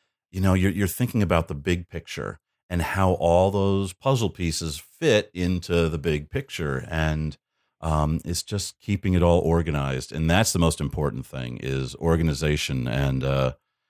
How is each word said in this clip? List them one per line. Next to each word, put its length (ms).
you 120
know, 100
you're, 200
you're 140
thinking 360
about 260
the 60
big 340
picture 500
and 140
how 320
all 360
those 420
puzzle 380
pieces 480
fit 560
into 540
the 100
big 320
picture. 580
And, 480
um, 440
it's 200
just 340
keeping 360
it 80
all 180
organized. 720
And 180
that's 220
the 80
most 200
important 460
thing 360
is 340
organization. 920
And, 380
uh, 300